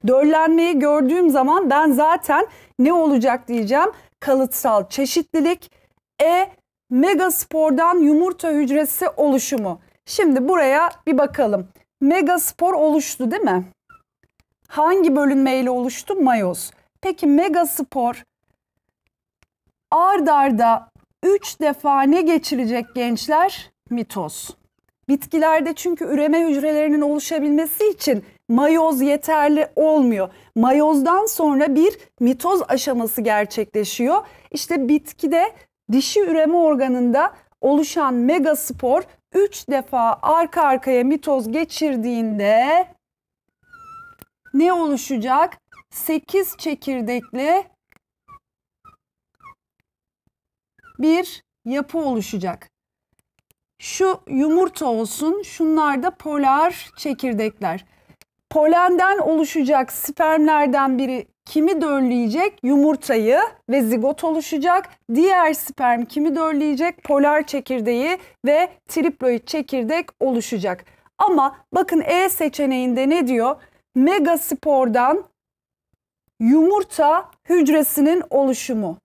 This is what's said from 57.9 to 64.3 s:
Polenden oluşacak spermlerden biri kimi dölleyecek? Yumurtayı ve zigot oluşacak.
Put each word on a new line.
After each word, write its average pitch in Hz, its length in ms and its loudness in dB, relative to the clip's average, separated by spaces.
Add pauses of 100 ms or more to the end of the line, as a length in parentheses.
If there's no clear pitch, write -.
Polenden 359 680 2
oluşacak 302 760 0
spermlerden 294 1040 0
biri 262 300 -4 (180)
kimi 311 360 0
dölleyecek? 269 840 -2
Yumurtayı 277 760 2 (300)
ve 269 120 2
zigot 240 420 -2
oluşacak. 330 680 -2 (260)